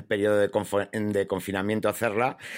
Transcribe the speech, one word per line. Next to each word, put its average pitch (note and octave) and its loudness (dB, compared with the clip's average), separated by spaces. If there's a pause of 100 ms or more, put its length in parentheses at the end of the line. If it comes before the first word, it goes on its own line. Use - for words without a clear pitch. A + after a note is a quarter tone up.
periodo G#2 2
de G2+ 4
confo-, G2+ 0
de G#2 0
confinamiento G2 -2
a G#2 0
hacerla, A#2 -2 (220)